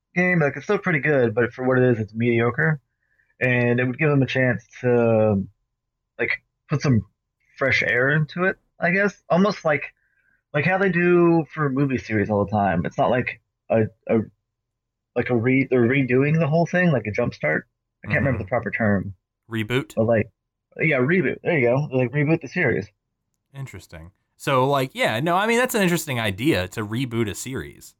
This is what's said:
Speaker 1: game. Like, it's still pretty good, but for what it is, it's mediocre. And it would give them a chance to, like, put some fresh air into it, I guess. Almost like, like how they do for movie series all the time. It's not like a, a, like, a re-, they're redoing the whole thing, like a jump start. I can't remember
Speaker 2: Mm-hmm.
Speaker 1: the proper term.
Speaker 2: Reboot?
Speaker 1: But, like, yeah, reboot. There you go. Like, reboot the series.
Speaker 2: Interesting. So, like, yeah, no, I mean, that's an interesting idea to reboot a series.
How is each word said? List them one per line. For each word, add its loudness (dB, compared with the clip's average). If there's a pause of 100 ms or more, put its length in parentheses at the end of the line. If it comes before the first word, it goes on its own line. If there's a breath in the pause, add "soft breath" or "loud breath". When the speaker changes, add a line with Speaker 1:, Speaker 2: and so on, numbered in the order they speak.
(160)
Speaker 1:
game. 2
Like, 0
it's -14
still 0
pretty -2
good, 2
but 0
for -8
what 2
it 6
is, 2
it's -6
mediocre. 0 (600)
And 2
it 0
would -6
give 2
them 4
a 2
chance 0 (160)
to, 4 (760)
like, -4 (260)
put -2
some 2 (520)
fresh 0
air 0
into -2
it, -2 (220)
I 0
guess. -2
Almost 0
like, -2 (600)
like 0
how 2
they 2
do 4
for -2
movie 0
series -2
all 2
the -10
time. 0
It's -6
not 2
like -2 (280)
a, 2 (240)
a, 2 (960)
like, -4
a 0
re-, 0
they're 2
redoing 2
the 0
whole 2
thing, 2
like -2
a -4
jump -2
start. -6 (360)
I -14
can't -2
remember -2
Speaker 2:
Mm-hmm. -6
Speaker 1:
the -20
proper -4
term. -2 (360)
Speaker 2:
Reboot? -4
Speaker 1:
But, 0
like, 0 (460)
yeah, 0
reboot. 0
There -2
you 2
go. 0
Like, 0
reboot 0
the -14
series. -2 (640)
Speaker 2:
Interesting. -18 (260)
So, 0
like, -2
yeah, -2
no, 0
I 0
mean, 0
that's -2
an 2
interesting -2
idea -2
to -8
reboot -4
a -8
series. -12